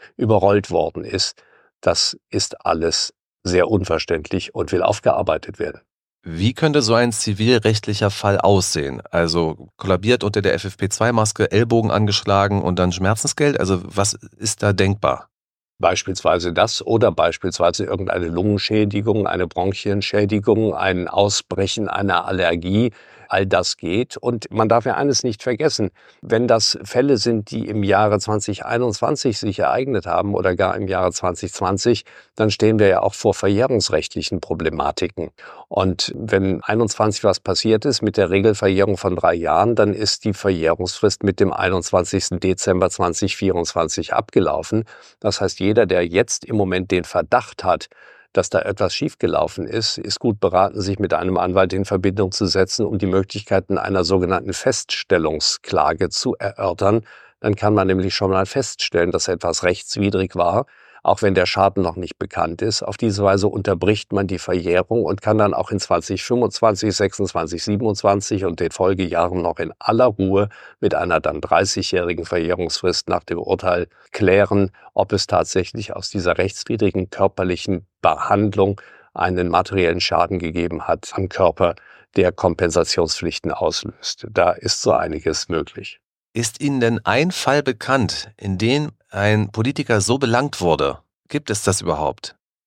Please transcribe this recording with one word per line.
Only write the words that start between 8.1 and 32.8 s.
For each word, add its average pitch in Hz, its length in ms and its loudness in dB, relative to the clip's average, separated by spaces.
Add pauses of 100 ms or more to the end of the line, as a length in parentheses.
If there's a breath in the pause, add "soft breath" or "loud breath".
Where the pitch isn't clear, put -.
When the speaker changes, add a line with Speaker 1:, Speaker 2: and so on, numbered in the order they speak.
Speaker 2:
aussehen? 80 640 0 (100)
Also 85 640 0
kollabiert 98 480 0
unter 101 180 0
der 98 120 2
F - 100 -4
F 98 140 -8
P 98 100 -2
zwei 113 240 0
Maske, 107 400 2
Ellbogen 113 400 2
angeschlagen 101 720 2
und 90 180 0
dann 90 140 2
Schmerzensgeld? 113 640 0
Also 90 240 0
was 98 300 -2 (240)
ist - 260 -6
da 104 80 4
denkbar? 95 560 0 (520)
Speaker 1:
Beispielsweise 87 720 0
das 92 280 0
oder 110 300 2
beispielsweise 87 720 0
irgendeine 87 460 -4
Lungenschädigung, 104 960 0
eine 87 200 -2
Bronchienschädigung, 101 1300 0
ein 90 360 -2
Ausbrechen 98 800 0
einer 92 360 0
Allergie. 92 640 0 (380 loud breath)
All 98 180 0
das 92 300 0
geht. 98 380 -2
Und 120 360 -4
man 110 180 2
darf 113 160 4
ja 123 80 0
eines 139 300 0
nicht 120 180 -4
vergessen, 123 480 0 (320 soft breath)
wenn 113 260 2
das 113 360 2
Fälle 131 340 2
sind, 110 320 0
die 113 180 -6
im 107 140 -2
Jahre 101 380 4
zwanzig 107 440 -4
einundzwanzig 120 760 -2
sich 104 180 -4
ereignet 107 480 0
haben 90 300 0
oder 92 200 0
gar 95 200 0
im 101 120 -6
Jahre 92 240 0
zwanzig 90 400 -6
zwanzig, 101 540 0 (300 loud breath)
dann 107 160 2
stehen 110 260 4
wir 104 120 6